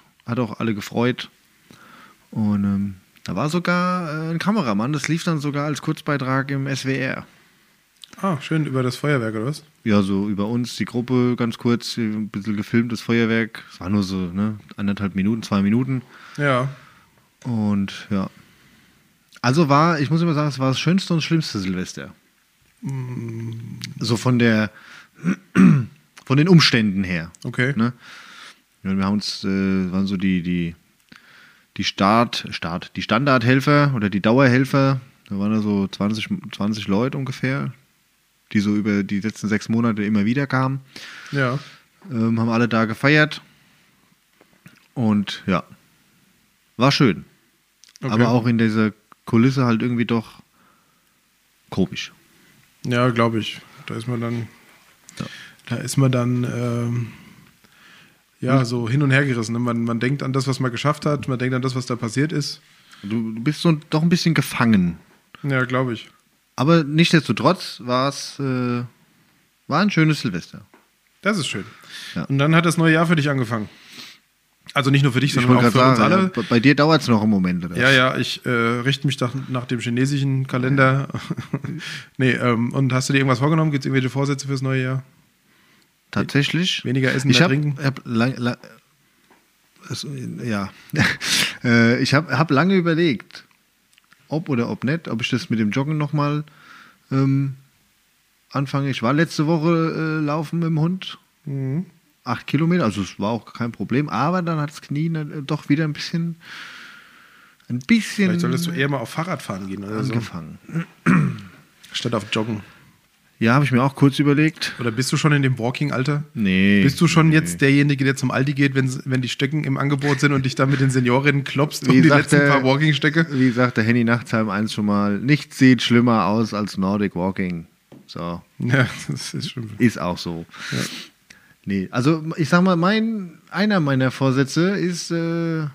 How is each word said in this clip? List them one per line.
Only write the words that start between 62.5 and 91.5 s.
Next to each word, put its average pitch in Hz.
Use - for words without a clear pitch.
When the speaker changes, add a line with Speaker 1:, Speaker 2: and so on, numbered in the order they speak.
Speaker 1:
Du, 113
du 113
bist 147
so 160
doch 156
ein 170
bisschen 170
gefangen. 95
Speaker 2:
Ja, 135
glaub 127
ich. -
Speaker 1:
Aber 160
nichtsdestotrotz 151
war's, 131
äh, 123
war 143
ein 208
schönes 156
Silvester. 90
Speaker 2:
Das 202
ist 135
schön. 98
Speaker 1:
Ja. 85
Speaker 2:
Und 139
dann 147
hat 165
das 170
neue 165
Jahr 165
für 175
dich 147
angefangen. 117
Also 139
nicht 139
nur 139
für 123
dich, 139
Speaker 1:
Ich -
Speaker 2:
sondern 127
Speaker 1:
wollte 120
Speaker 2:
auch 113
für 131
Speaker 1:
grad 127
Speaker 2:
uns 127
Speaker 1:
sagen, 110
Speaker 2:
alle. 190
Speaker 1:
ja, 185
bei, 120
bei 120
dir 135
dauert's 147
noch 113
einen 110
Moment, 90
oder? 85
Speaker 2:
Ja, 127
ja, 127
ich, -
äh, 131
richte 120
mich 131
doch 120
nach 123
dem 123
chinesischen 135
Kalender. 135
<laughs> -
Nee, 131
ähm, 120
und 135
hast 127
du 143
dir 139
irgendwas 135
vorgenommen? 156
Gibt's 139
irgendwelche 135
Vorsätze 139
fürs 135
neue 131
Jahr? 131
Speaker 1:
Tatsächlich? 143
Speaker 2:
Weniger 131
essen, 135
Speaker 1:
Ich 127
Speaker 2:
mehr 160
Speaker 1:
hab, -
Speaker 2:
trinken? 147
Speaker 1:
hab 139
lang, 120
lang, 120
es, -
ja. 104
<laughs> 107